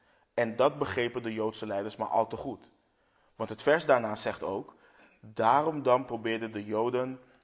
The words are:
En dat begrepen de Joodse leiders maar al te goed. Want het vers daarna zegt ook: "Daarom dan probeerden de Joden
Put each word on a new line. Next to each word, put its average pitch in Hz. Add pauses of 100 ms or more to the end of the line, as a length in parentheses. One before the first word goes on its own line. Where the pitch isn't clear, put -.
(340)
En 113
dat 143
begrepen 123
de 113
Joodse 110
leiders 104
maar 110
al 113
te -
goed. - (640)
Want 110
het 107
vers 156
daarna 117
zegt -
ook: 98 (440)
"Daarom 131
dan 127
probeerden 113
de 104
Joden 123 (240)